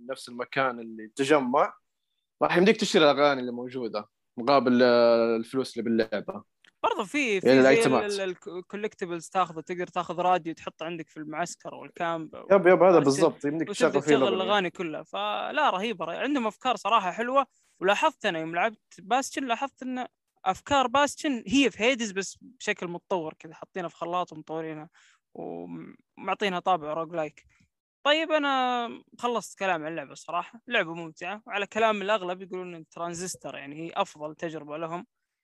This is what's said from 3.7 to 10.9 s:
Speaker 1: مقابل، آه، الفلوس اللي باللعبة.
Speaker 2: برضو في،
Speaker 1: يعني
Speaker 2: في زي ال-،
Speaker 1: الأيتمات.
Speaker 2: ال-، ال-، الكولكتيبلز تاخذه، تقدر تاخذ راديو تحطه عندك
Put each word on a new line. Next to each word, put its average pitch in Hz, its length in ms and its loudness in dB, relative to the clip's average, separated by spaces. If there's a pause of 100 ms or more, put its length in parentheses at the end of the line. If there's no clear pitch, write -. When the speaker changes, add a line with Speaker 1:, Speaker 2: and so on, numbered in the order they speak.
Speaker 1:
مقابل، 123 460 4
آه، 117 540 6
الفلوس 120 420 -6
اللي 113 120 -4
باللعبة. 107 540 -2 (380)
Speaker 2:
برضو 392 220 -2
في، 277 240 -2
Speaker 1:
يعني 196 120 0
Speaker 2:
في - 60 -2
زي 123 100 8
ال-، 131 40 8
Speaker 1:
الأيتمات. 131 440 4
Speaker 2:
ال-، 104 160 -6
ال-، 185 160 -6 (220)
الكولكتيبلز 180 720 -10
تاخذه، 170 320 -2
تقدر 175 260 -8
تاخذ 175 340 -6
راديو 170 340 0
تحطه - 320 -12
عندك 165 220 -10